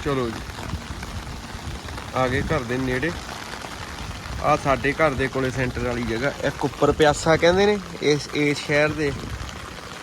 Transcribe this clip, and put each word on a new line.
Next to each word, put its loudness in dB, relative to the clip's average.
ਚਲੋ 2
ਜੀ, -6
ਆ 2
ਗਏ 0
ਘਰ 0
ਦੇ -2
ਨੇੜੇ। 0
ਆ 4
ਸਾਡੇ 2
ਘਰ 4
ਦੇ 0
ਕੋਲੇ 0
ਸੈਂਟਰ -2
ਵਾਲੀ 0
ਜਗ੍ਹਾ, 0
ਇੱਕ 0
ਉੱਪਰ 4
ਪਿਆਸਾ 6
ਕਹਿੰਦੇ 6
ਨੇ 4
ਇਸ, 2
ਇਸ 2
ਸ਼ਹਿਰ 4
ਦੇ, 0